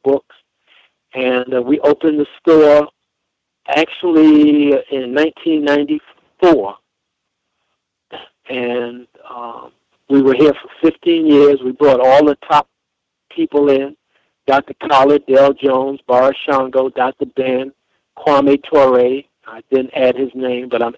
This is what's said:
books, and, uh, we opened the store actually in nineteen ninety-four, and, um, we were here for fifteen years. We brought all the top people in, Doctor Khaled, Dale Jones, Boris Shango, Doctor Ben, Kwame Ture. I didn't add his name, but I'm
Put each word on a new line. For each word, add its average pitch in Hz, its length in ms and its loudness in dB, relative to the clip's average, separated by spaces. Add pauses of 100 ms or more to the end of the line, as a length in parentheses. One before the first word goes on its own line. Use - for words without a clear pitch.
books, - 320 -4 (800)
and, 127 400 -4
uh, 127 80 -2
we 135 200 -4
opened 151 400 -2
the 143 60 -4 (140)
store 151 480 4 (800)
actually 151 1040 2 (180)
in 131 220 -8
nineteen 156 540 -2
ninety-four, 151 1120 -2 (1700)
and, 123 580 -10 (220)
um, 123 440 -18 (360)
we 139 140 2
were 131 120 2
here 143 200 2
for - 140 -16 (140)
fifteen 160 440 -2
years. 143 360 4
We 127 80 -6
brought 131 300 0
all 135 240 4
the 143 120 0 (120)
top 147 200 0 (640)
people 147 400 -2
in, 139 260 -2 (500)
Doctor 139 360 -2
Khaled, 143 440 2
Dale 135 260 2
Jones, 135 540 -4
Boris 131 380 0
Shango, 131 440 -2
Doctor 131 380 -6
Ben, 131 460 -6 (460)
Kwame 139 460 2
Ture. 131 580 0 (240)
I 113 240 -20
didn't 131 240 -4
add 127 220 -2
his 127 180 -6
name, 127 340 -8
but 120 140 -4
I'm 120 160 -8